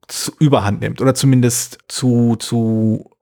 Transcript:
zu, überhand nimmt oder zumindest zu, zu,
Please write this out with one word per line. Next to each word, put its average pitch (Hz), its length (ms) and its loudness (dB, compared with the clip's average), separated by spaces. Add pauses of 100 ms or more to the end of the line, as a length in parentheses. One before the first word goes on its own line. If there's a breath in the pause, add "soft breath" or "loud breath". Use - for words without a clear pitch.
zu, - 320 -10
überhand 104 420 2
nimmt 107 200 -6
oder 131 140 2
zumindest 127 640 0 (100)
zu, 120 480 0
zu, 110 760 -2 (120)